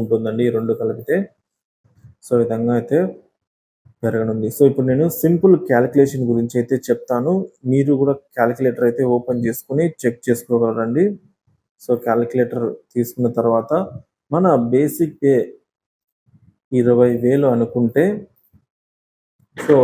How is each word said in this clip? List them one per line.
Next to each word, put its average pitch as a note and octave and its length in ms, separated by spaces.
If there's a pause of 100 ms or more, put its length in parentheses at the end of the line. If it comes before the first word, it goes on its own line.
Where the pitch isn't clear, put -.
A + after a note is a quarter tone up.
ఉంటుందండి A2+ 480
ఈ A2+ 100
రెండు A2+ 240
కలిపితే. A#2 360 (1080)
So, - 100
ఈ A#2 60
విధంగా A#2 380
అయితే C#3 180 (1040)
పెరగనుంది. A2 540
So, - 120
ఇప్పుడు B2+ 220
నేను C#3 160 (160)
సింపుల్ F3 320 (160)
క్యాలిక్యులేషన్ C3 580
గురించి A#2 300
అయితే B2 180 (120)
చెప్తాను. B2 440 (380)
మీరు C#3 300
కూడా C#3 140 (200)
క్యాలిక్యులేటర్ B2 540
అయితే A#2+ 140 (120)
ఓపెన్ B2 300
చేసుకుని C3+ 400 (180)
చెక్ A#2 220
చేసుకోగలరండి. A#2 800 (800)
So, - 80 (160)
క్యాలిక్యులేటర్ A#2+ 600 (280)
తీసుకున్న A#2+ 340 (100)
తర్వాత A2+ 340 (580)
మన E3+ 160 (280)
బేసిక్ D3+ 480
పే C#3 120 (1400)
ఇరవై B2 380 (120)
వేలు C#3 320
అనుకుంటే, A#2 500 (1500)
so, D3+ 280